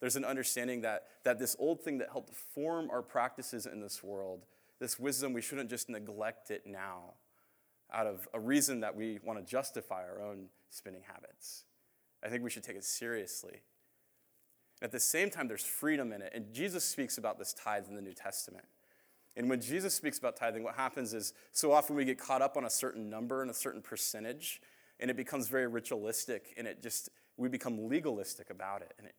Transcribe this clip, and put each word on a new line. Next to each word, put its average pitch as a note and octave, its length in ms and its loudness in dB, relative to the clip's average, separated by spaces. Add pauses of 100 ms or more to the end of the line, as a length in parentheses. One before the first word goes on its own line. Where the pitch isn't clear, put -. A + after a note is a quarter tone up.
there's B2+ 160 2
an C3+ 80 0
understanding B2 580 0
that, F#2 220 0 (200)
that B2 140 6
this B2 200 2
old D#3+ 220 4
thing C#3+ 180 0
that - 120 -2
helped - 240 -6
form D#3+ 560 -2
our B2 120 0
practices B2 640 0
in G#2+ 140 -8
this G2+ 220 -8
world, F#2+ 420 -6 (340)
this B2+ 200 -2
wisdom, C3 340 2
we A#2+ 80 0
shouldn't B2+ 300 -4
just A#2+ 180 -4
neglect G#2+ 600 -4
it G2+ 160 -4
now F#2+ 480 -8 (800)
out A2 140 6
of G2 280 0
a A2+ 60 0
reason C3+ 400 6
that G#2 160 0
we G#2+ 260 -2
want A2 160 -2
to F#2+ 60 -6
justify A2+ 580 -2
our F#2 180 -8
own G2+ 260 -6 (240)
spending F#2+ 320 -12
habits. - 600 -14 (580)
I A2 60 -4
think A#2+ 140 0
we A#2+ 80 -2
should A2+ 140 -6
take G2+ 120 -8
it G2 80 -8
seriously. A2+ 800 -4 (1200)
At A2+ 100 -4
the A#2+ 80 -2
same G3 300 4
time, D#3 160 -2
there's A2 180 -4
freedom C#3 480 2
in G2+ 80 -6
it. G2 140 -8
And A2 180 -6
Jesus F3 320 0
speaks - 320 0
about A2+ 220 0
this - 160 -4
tithe G2+ 340 -2
in G2+ 60 -8
the G2+ 80 -6
New F#2+ 120 -8
Testament. - 500 -8 (720)
And A#2+ 120 2
when B2+ 120 4
Jesus E3+ 340 0
speaks D3 240 0
about A#2+ 180 0
tithing, A2+ 260 0
what A2+ 120 -4
happens B2+ 400 0
is G#2+ 180 -2 (200)
so D3 200 6
often D3 240 8
we C#3 80 4
get C3 140 2
caught C3 240 2
up C#3 140 4
on C3 80 2
a A2+ 60 -2
certain A2+ 380 0
number A#2+ 340 -2
and B2+ 80 -2
a A2 40 -6
certain - 260 -4
percentage, A2 800 -4 (400)
and B2+ 100 2
it B2 60 0
becomes B2+ 320 -2
very C3 180 4
ritualistic, A2+ 880 -2
and A#2 100 -6
it - 160 -8
just, - 260 -4 (280)
we B2+ 120 0
become A#2 400 -2
legalistic B2+ 600 0
about F#2+ 320 -6
it, E2 160 -16
and G#2 80 -18
it - 120 -18